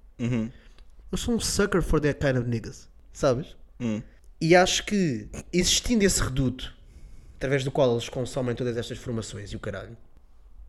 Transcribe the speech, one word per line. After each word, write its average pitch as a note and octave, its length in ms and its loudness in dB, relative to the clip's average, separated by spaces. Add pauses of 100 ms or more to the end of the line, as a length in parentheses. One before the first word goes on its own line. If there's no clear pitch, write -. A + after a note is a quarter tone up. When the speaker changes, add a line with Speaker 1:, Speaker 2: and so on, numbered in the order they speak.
(180)
Speaker 1:
Uhum. A#2 320 -2 (600)
Speaker 2:
Eu F#3 60 -4
sou A#3+ 160 0
um G#3+ 60 0
sucker G3+ 420 2
for D#3 180 4
that C#3 180 0
kind C3 200 2
of A#2+ 100 -2
niggas, A2+ 400 -6 (240)
sabes? C#3 420 0 (260)
Speaker 1:
Hum. A2+ 200 -2 (400)
Speaker 2:
E E3 160 6
acho F3+ 300 4
que, D3+ 420 0 (240)
existindo G3 520 2
esse - 180 4
reduto C3 500 0 (640)
através C3+ 280 0
do C3+ 80 -2
qual B2+ 200 4
eles A#2 160 -2
consomem B2 460 -4
todas A#2+ 220 -2
estas A#2 220 -6
formações G#2+ 520 -8
e A2 60 -8
o - 40 -8
caralho, A2 360 -8 (720)